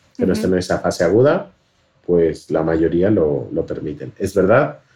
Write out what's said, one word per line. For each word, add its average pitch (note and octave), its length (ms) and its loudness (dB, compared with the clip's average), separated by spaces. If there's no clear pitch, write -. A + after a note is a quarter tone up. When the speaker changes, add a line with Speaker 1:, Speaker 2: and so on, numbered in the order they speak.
Speaker 1:
que - 80 0
no F#2 80 0
Speaker 2:
Ujú. - 0 -
Speaker 1:
estén F#2 200 0
en F#2 60 2
esa F2 200 -4
fase F2+ 240 -2
aguda, A#2 480 2
pues E2 460 0
la D#2+ 120 0
mayoría E2 460 0
lo, D2 440 0
lo D#2+ 120 -2
permiten. D2 540 -10
Es G2 140 -4
verdad A#2 460 2